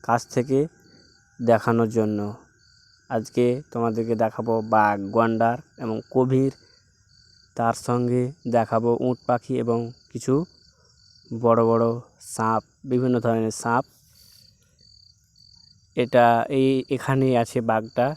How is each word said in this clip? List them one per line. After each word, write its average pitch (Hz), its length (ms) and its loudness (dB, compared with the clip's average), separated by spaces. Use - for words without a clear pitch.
কাছ 117 140 2
থেকে 131 240 0
দেখানোর 117 480 2
জন্য। 107 220 0
আজকে 120 360 -2
তোমাদেরকে 117 400 -2
দেখাবো 113 300 -2
বাঘ, 104 240 4
গন্ডার 113 420 2
এবং 113 180 -6
কুমির, 131 420 2
তার 117 180 0
সঙ্গে 123 340 -2
দেখাবো 113 340 0
উট 127 100 -2
পাখি 123 260 -2
এবং 117 160 -2
কিছু 131 220 -4
বড় 117 180 6
বড় 117 140 2
সাপ, 110 420 -2
বিভিন্ন 127 340 0
ধরনের 113 420 -2
সাপ। 120 220 0
এটা 120 220 4
এই 135 340 2
এখানেই 131 420 0
আছে 117 240 0
বাঘটা 113 560 -2